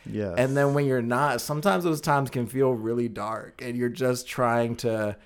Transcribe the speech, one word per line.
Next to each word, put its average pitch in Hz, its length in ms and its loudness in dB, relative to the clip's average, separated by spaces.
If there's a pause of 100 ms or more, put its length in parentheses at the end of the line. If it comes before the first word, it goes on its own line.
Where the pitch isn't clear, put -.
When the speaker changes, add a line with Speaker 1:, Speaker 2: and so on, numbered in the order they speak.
Speaker 1:
Yes. 104 320 -4
Speaker 2:
And 131 200 2
then 143 160 4
when 143 120 2
you're 131 160 2
not, 120 380 0
sometimes 175 460 0
those 156 160 0
times 139 280 2
can 123 160 -2
feel 131 280 2
really 117 340 0
dark, 110 540 -8
and 120 160 -6
you're 120 120 0
just 127 380 -2
trying 117 500 2
to 110 380 -2 (100)